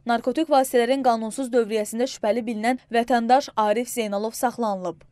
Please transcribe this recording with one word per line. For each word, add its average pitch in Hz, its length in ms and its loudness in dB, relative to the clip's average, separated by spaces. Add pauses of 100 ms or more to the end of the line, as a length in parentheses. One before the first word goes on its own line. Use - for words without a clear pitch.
narkotik 240 480 -2
vasitələrin 262 540 2
qanunsuz 226 420 -2
dövriyyəsində 226 640 0
şübhəli 220 340 -2
bilinən 226 320 -2 (160)
vətəndaş 233 540 4 (160)
Arif 214 260 0
Zeynalov 214 480 -4
saxlanılıb. 208 640 -4 (100)